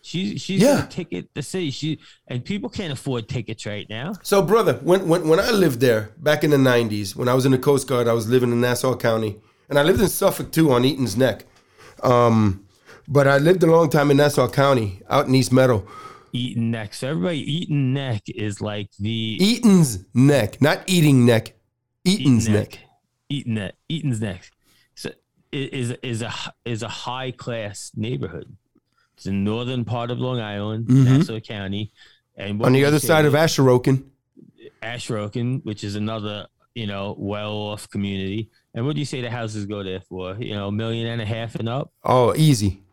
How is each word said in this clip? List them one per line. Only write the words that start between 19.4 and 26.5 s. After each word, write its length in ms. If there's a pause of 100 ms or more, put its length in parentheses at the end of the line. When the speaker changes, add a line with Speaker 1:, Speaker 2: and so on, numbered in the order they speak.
Speaker 2:
Neck, 480
not 240
Eating 400
Neck. 280 (500)
Eaton's 460
Speaker 1:
Eaton 100
Speaker 2:
Neck. 120
Speaker 1:
Neck. 80 (500)
Eaton 240
Neck. 220 (120)
Eaton's 340
Neck. 300 (440)
So 140 (440)
it 200
is, 180 (120)
is 180
a, 120 (320)